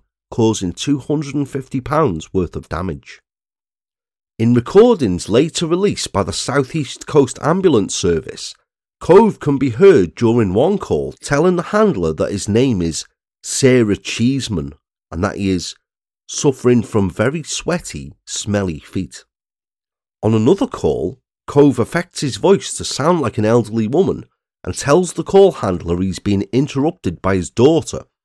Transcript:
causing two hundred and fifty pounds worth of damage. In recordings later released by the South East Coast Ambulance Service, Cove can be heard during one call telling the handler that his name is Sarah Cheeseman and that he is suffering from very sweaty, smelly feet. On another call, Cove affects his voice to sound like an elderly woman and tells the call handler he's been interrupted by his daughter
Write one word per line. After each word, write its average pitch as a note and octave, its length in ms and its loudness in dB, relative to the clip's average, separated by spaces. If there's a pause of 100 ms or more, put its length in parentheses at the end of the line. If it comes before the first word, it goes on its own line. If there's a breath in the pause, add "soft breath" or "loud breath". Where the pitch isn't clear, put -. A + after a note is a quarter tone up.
(320)
causing G#2+ 420 -2
two C#3+ 260 -4
hundred C#3+ 340 -6
and C#3+ 160 -4
fifty C3+ 300 -8
pounds B2 540 -2
worth F2 240 -2
of C#2 100 -12
damage. D#2+ 540 -8 (1160)
In A#2+ 160 2
recordings C3 760 4
later D3+ 360 0
released F3 460 -2
by F#2+ 120 -2
the F#2 100 -6
South C#3 420 -4
East - 320 -8
Coast C#3 340 0
Ambulance D#3 540 0
Service, - 580 -4 (460)
Cove G3 400 4
can C#3+ 180 -2
be C3+ 120 0
heard A#2 440 4
during A2+ 400 2
one E3 240 2
call D2 440 -4
telling E3 340 0
the E3+ 160 -6
handler D#3 400 2
that E2+ 200 -4
his G2+ 180 -6
name A2+ 320 2
is E2 240 -4 (380)
Sarah B2 520 2
Cheeseman A2+ 800 -4 (360)
and E2+ 140 -6
that G2+ 140 -4
he G2 120 -2
is F2+ 260 -4 (500)
suffering B2 560 0
from G2 280 -2
very C#3 340 -4
sweaty, - 720 -8 (120)
smelly G2 540 -4
feet. - 460 -10 (1000)
On A2 100 2
another B2+ 320 2
call, D2 540 -4 (280)
Cove C#3+ 320 4
affects - 420 -6
his B2+ 160 -4
voice F3+ 380 2
to - 100 -10
sound E3 340 -2
like A#2+ 180 -4
an G#2+ 60 0
elderly A2 440 0
woman C3+ 360 -2 (400)
and - 100 -8
tells E3 400 0
the E3 100 -6
call G3 280 6
handler F2 500 -4
he's F#2+ 180 -4
been G2 340 -2
interrupted C3+ 680 -2
by F#2+ 140 0
his F2+ 140 -4
daughter - 560 2 (200)